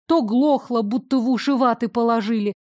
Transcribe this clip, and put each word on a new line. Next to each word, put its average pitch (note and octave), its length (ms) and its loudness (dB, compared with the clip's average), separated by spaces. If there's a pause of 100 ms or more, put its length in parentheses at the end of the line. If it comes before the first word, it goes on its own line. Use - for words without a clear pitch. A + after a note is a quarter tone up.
То E4 160 2
глохло, A#3+ 600 0
будто A#3+ 360 -2
в A#3 100 -2
уши C4 260 0
ваты A#3+ 340 0
положили, A3+ 640 -2 (220)